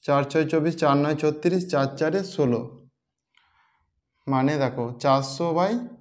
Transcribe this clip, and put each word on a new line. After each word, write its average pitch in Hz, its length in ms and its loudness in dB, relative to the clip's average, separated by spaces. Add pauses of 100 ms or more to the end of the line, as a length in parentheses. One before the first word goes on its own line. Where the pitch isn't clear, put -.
চার 143 260 2
ছয় 160 200 2
চব্বিশ, 165 320 0
চার 143 200 4
নয় 147 200 0
ছত্রিশ, 151 400 0 (100)
চার 139 160 2 (100)
চারে 160 220 0 (140)
ষোলো, 120 260 2 (1700)
মানে 135 260 2 (100)
দেখো 123 220 -2 (180)
চারশো 135 440 0 (100)
by 185 160 2 (280)